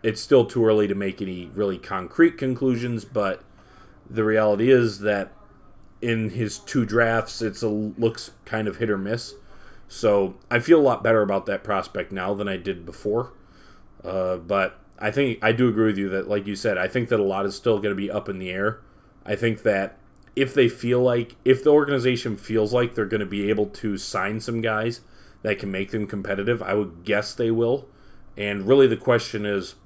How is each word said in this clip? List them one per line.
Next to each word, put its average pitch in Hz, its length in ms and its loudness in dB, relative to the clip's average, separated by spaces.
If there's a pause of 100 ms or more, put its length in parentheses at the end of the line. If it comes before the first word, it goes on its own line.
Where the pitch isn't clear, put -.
it's 110 180 -2
still 127 240 6
too 117 220 2
early 107 220 4
to 98 80 -2
make 98 260 -4
any 90 320 -8
really 98 240 -2
concrete 98 580 0
conclusions, 123 680 -2
but 101 400 -4 (680)
the 110 140 0
reality 107 440 2
is 117 300 4
that 101 340 -2 (680)
in 113 300 -2
his 107 280 -4
two - 260 -2
drafts, 113 560 0
it's 107 220 -4
a, 113 60 -2
looks 107 640 -2 (120)
kind 110 220 -4
of 98 120 -6
hit 113 120 -2
or 101 80 0
miss. 104 380 -6 (500)
So 101 480 2 (160)
I 120 80 2
feel 160 220 6
a - 20 4
lot 120 220 2
better 113 180 4
about 98 240 -2
that 101 160 -4
prospect 95 480 -4
now 95 240 -4
than 101 140 -4
I 95 80 -4
did 87 280 -8
before. 107 480 -4 (720)
Uh, 92 340 -2
but 92 440 -2 (180)
I 104 140 -2
think 131 280 0
I 110 120 4
do 123 160 4
agree 110 180 2
with 101 120 0
you 98 100 -2
that, 95 200 -4
like 101 180 -2
you 101 100 -4
said, 101 200 -2
I 92 120 -2
think 120 200 -4
that 110 120 2
a 101 40 2
lot 98 220 0
is 95 80 -4
still 110 240 0
gonna 101 160 -2
be 98 160 -4
up 101 180 -6
in 95 120 -8
the 92 100 -8
air. 101 300 -4 (440)
I 107 120 -4
think 113 260 -2
that 98 360 0 (360)
if 131 180 0
they 127 160 6
feel 123 320 0
like, 120 440 0
if 131 180 4
the 151 80 4
organization 127 680 2
feels 107 360 0
like 123 220 0
they're 107 120 0
gonna 104 180 -2
be 101 240 -2
able 104 180 2
to 101 300 -6
sign 101 440 -4
some 117 200 -6
guys 113 420 -2 (400)
that 104 180 -2
can 101 100 -6
make 95 220 -4
them 107 160 -2
competitive, 101 540 -2
I 95 120 -2
would 87 300 -2
guess 104 280 -2
they 113 200 0
will. 117 360 0 (480)
And 101 300 -4
really 135 220 8
the 113 80 2
question 110 500 0
is 98 400 -4